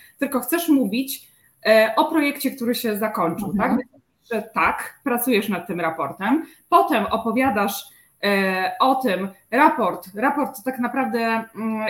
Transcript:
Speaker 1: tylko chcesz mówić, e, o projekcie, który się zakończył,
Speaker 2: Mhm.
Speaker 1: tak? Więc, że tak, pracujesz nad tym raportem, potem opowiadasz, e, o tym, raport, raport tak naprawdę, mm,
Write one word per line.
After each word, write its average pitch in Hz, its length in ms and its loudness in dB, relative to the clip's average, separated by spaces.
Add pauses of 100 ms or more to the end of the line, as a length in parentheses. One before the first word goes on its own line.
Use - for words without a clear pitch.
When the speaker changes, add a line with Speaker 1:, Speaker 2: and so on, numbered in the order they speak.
(180)
Speaker 1:
tylko 262 220 -2
chcesz 339 280 -2
mówić, 262 600 0 (380)
e, 220 300 6
o 302 80 4
projekcie, 285 460 0
który 233 240 -2
się 220 220 -2
zakończył, 196 540 -2
Speaker 2:
Mhm. 214 200 0
Speaker 1:
tak? - 80 2
Więc, - 260 -10 (280)
że 214 220 -4
tak, - 500 -2
pracujesz 240 440 0
nad 175 180 -4
tym 175 140 -6
raportem, 165 680 -2 (220)
potem 311 380 4
opowiadasz, 220 760 0 (380)
e, 190 580 0
o 262 140 4
tym, 196 340 -2 (220)
raport, 247 640 2
raport 277 500 -2
tak 262 140 -6
naprawdę, 233 680 -2 (100)
mm, 220 360 -4